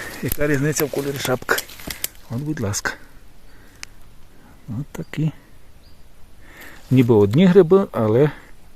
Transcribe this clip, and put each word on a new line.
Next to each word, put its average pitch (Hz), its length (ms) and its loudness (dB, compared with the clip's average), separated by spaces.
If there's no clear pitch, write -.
яка 147 240 -2
різниця 147 380 0
в 131 60 -2
кольорі 143 280 -4
шапки. - 360 -2
От, 113 80 -6
будь 151 220 -6
ласка. 101 320 -4
От 120 240 -8
такі. 156 400 -6
Ніби 123 240 6
одні 107 320 6
гриби, 185 460 6
але 120 380 2